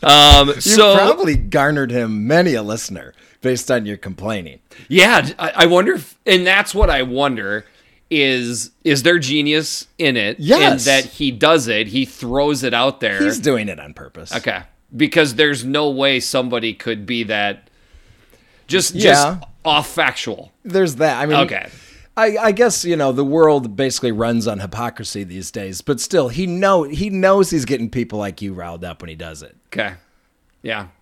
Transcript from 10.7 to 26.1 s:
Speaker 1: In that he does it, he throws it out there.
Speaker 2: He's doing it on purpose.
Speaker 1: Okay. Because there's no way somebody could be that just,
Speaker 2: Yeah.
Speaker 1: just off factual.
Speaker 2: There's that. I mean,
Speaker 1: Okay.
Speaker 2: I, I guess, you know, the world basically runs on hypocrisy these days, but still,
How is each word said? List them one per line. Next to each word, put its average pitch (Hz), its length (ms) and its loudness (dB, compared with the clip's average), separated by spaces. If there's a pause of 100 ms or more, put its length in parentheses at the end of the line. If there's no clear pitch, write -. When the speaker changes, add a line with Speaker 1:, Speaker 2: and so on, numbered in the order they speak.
Speaker 1:
In 139 60 4
that 135 140 2
he 139 240 -4
does 143 360 2
it, 110 200 -2
he 123 180 -2
throws 135 580 -4
it 120 120 -2
out 131 260 0
there. 101 220 -2
Speaker 2:
He's 104 160 -2
doing 113 320 -2
it 78 100 -12
on 73 140 -18
purpose. 80 420 -14
Speaker 1:
Okay. 98 280 -6 (300)
Because 143 420 0
there's 143 280 0
no 147 240 -2
way 135 320 0
somebody 120 540 -4
could 107 320 -8
be 117 160 -4
that 104 480 -4 (960)
just, 175 280 -2
Speaker 2:
Yeah. 185 180 4
Speaker 1:
just 147 320 2 (200)
off 151 240 0
factual. 123 640 -4 (100)
Speaker 2:
There's 180 340 0
that. 135 260 0
I - 20 -2
mean, 151 140 0
Speaker 1:
Okay. 110 300 -4 (480)
Speaker 2:
I, 220 200 2
I 220 160 0
guess, 220 320 0
you 175 100 0
know, 143 160 0
the 131 140 -2
world 143 500 2
basically 127 380 -2
runs 117 340 -2
on 104 140 -6
hypocrisy 104 640 -10
these 92 260 -14
days, 95 300 -12
but 139 180 -4
still, 147 300 0